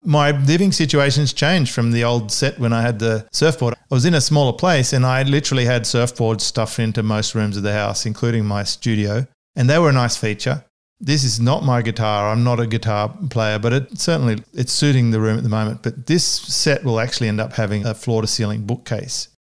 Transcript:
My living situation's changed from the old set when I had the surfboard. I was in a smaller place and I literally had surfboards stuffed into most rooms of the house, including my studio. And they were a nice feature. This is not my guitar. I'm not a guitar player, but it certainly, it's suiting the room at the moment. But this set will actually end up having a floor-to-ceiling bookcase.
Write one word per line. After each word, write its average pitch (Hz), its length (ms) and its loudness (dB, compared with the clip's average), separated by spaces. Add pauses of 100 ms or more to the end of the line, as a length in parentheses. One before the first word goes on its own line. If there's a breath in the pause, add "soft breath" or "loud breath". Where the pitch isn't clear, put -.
My 147 260 4
living 156 420 2
situation's 143 580 2
changed 165 420 0
from 117 200 0
the 117 100 2
old 117 260 0
set - 300 -2
when 117 140 0
I 113 80 0
had 117 180 -2
the 110 320 -2
surfboard. 131 420 0
I - 220 -6
was 123 80 4
in 170 100 4
a 156 60 4
smaller 143 320 2
place 143 400 0
and 127 140 2
I 131 180 2
literally 139 400 0
had 120 200 2
surfboards 113 580 0
stuffed - 360 -2
into 113 240 -2
most 107 320 0
rooms 107 220 -2
of 101 80 -6
the 101 80 0
house, 104 340 -2
including 117 380 -2
my 101 220 -2
studio. 107 600 -2 (300)
And 127 140 2
they 151 100 4
were 160 120 4
a - 20 4
nice 123 240 2
feature. 120 480 -4 (340)
This 143 240 0
is 113 160 -2
not 123 240 2
my 123 180 2
guitar. 107 480 0
I'm 113 140 2
not 120 160 2
a 117 80 0
guitar 107 480 -2 (140)
player, 107 300 0
but 117 120 0
it 135 260 -2
certainly, 123 460 0 (100)
it's 123 200 -4
suiting 131 380 4
the 110 100 2
room 110 160 2
at 113 60 -4
the 120 60 0
moment. 107 340 -4
But 131 240 -8
this 170 180 2
set - 580 -2
will 117 160 0
actually 117 300 -2
end 104 100 -2
up 110 140 -6
having 104 320 -2
a 110 80 -2
floor-to-ceiling 110 720 -2
bookcase. - 640 -6 (140)